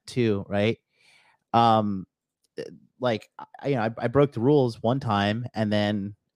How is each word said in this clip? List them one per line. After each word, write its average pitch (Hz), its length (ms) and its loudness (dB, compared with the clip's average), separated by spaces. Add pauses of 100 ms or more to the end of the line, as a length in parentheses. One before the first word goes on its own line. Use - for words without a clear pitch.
too, 107 420 -2
right? 104 300 0 (760)
Um, 110 540 2 (520)
eh, - 60 -10 (360)
like, 120 280 -2 (340)
I, 135 60 -6
you 139 80 0
know, 113 60 -2
I, 110 160 -2
I 123 100 -2
broke 139 240 2
the 113 80 -8
rules 131 420 2
one 123 180 0
time, 107 540 0
and 107 180 0
then 104 440 -2 (200)